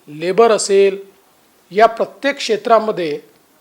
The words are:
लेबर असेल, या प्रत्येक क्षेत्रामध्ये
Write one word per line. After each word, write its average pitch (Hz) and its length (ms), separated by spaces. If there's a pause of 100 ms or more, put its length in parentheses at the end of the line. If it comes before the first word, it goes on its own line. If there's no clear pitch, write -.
लेबर 180 440
असेल, 196 520 (680)
या 208 140
प्रत्येक 226 520
क्षेत्रामध्ये 202 800 (420)